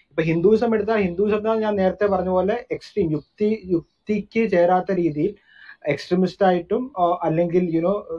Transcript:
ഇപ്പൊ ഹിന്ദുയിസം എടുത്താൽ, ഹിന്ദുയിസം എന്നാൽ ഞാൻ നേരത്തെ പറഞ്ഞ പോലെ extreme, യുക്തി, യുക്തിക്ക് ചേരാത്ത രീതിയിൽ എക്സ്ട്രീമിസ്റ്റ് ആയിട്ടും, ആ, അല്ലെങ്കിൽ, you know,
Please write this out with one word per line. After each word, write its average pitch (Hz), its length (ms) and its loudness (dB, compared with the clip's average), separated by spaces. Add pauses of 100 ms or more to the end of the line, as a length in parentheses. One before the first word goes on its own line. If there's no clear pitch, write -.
ഇപ്പൊ - 120 -2
ഹിന്ദുയിസം 208 540 2
എടുത്താൽ, 214 260 0
ഹിന്ദുയിസം 196 360 0
എന്നാൽ 220 220 -2
ഞാൻ 214 160 -2
നേരത്തെ 190 300 0
പറഞ്ഞ 185 240 0
പോലെ 185 420 0
extreme, 165 400 -4
യുക്തി, 208 540 -2
യുക്തിക്ക് 208 840 -2
ചേരാത്ത 180 400 2
രീതിയിൽ 170 420 0 (540)
എക്സ്ട്രീമിസ്റ്റ് 180 580 0
ആയിട്ടും, 190 540 0
ആ, 175 240 2
അല്ലെങ്കിൽ, 170 420 2
you 165 220 0
know, 202 160 -2 (160)